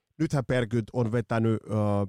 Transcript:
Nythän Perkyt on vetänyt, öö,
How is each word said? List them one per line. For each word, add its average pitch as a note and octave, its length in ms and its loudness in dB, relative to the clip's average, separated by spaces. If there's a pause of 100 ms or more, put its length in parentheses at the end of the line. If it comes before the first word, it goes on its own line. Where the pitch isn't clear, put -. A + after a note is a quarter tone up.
(200)
Nythän D3 280 0
Perkyt A#2+ 460 0
on A#2 180 0
vetänyt, A2+ 520 0
öö, G2+ 140 -2 (320)